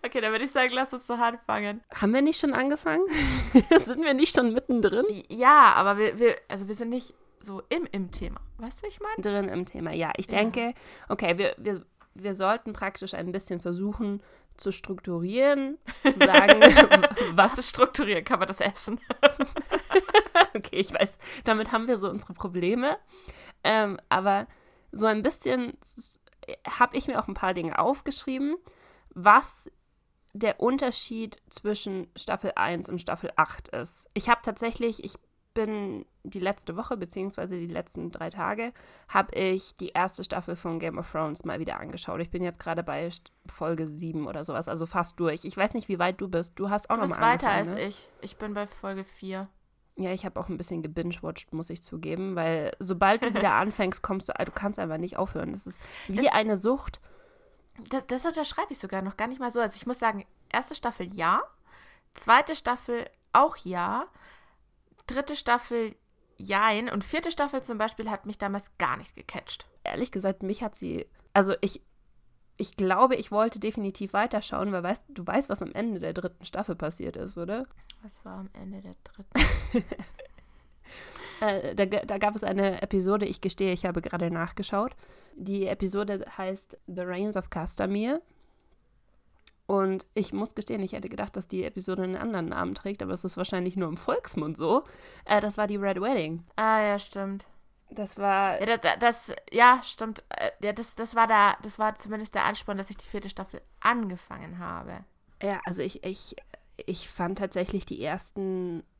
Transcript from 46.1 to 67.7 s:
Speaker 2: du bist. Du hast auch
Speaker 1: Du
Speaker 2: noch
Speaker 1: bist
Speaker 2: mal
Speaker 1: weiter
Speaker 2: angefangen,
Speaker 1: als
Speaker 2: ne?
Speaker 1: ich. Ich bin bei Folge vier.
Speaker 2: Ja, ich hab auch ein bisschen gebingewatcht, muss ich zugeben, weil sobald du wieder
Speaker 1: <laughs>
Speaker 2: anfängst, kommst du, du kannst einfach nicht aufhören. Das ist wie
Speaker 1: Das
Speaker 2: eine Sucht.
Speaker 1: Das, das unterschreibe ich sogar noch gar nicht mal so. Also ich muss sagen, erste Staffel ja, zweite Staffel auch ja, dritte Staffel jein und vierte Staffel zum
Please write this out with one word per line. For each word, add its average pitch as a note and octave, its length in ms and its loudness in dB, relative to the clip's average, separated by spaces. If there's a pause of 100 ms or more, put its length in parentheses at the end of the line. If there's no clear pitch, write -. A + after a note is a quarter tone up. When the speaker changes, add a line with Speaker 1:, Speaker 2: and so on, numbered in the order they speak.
Speaker 2:
du G3 80 -4
bist. E3+ 300 -4
Du G3 120 -2
hast G#3 200 -2
auch A#3 60 2
Speaker 1:
Du A3+ 60 0
Speaker 2:
noch F#3+ 60 0
Speaker 1:
bist - 120 -2
Speaker 2:
mal A#3 140 6
Speaker 1:
weiter B3+ 160 0
Speaker 2:
angefangen, G3 260 0
Speaker 1:
als - 40 -4
Speaker 2:
ne? F#3+ 60 -4
Speaker 1:
ich. - 220 -12 (140)
Ich - 140 -14
bin G#3 180 -8
bei G#3 120 -6
Folge G3 380 -10
vier. F#3+ 440 -12 (480)
Speaker 2:
Ja, F#3 160 -4
ich F#3+ 120 -6
hab F#3 140 -8
auch F3+ 100 -8
ein F3 80 -6
bisschen E3+ 260 -8
gebingewatcht, E3 720 -8
muss E3 160 -8
ich E3 140 -12
zugeben, E3+ 520 -8
weil E3 440 -2
sobald F#3+ 440 2
du A#3+ 120 -2
wieder G3+ 180 4
Speaker 1:
<laughs> - 20 4
Speaker 2:
anfängst, F#3+ 480 0
kommst G3 280 -4
du, - 20 -4
du - 200 -4
kannst G3+ 260 -4
einfach D#3+ 180 -4
nicht F3 220 -6
aufhören. - 340 -4
Das G3 140 -12
ist F3+ 160 -10 (240)
wie G3 180 -4
Speaker 1:
Das - 80 4
Speaker 2:
eine G#3+ 240 2
Sucht. A3+ 440 -2 (880)
Speaker 1:
Das, C4 160 -6
das B3+ 180 -4
unterschreibe E4 480 -4
ich B3+ 60 -10
sogar F#3+ 240 -6
noch G3 160 -8
gar G#3+ 80 -2
nicht C4 140 -8
mal B3 100 -4
so. A#3 100 -2
Also G#3+ 160 0
ich - 100 -12
muss B3 120 -6
sagen, G#3+ 260 -2 (260)
erste A#3+ 240 -2
Staffel F#3+ 380 -6
ja, F3+ 300 2 (720)
zweite C#4+ 420 4
Staffel A#3+ 540 -4 (240)
auch D4 240 6
ja, F#3 480 -4 (1000)
dritte C#4 300 -6
Staffel A#3 580 0 (440)
jein G#3 500 0
und G3+ 160 -4
vierte E4+ 260 -4
Staffel C#4 320 -2
zum A#3+ 140 -8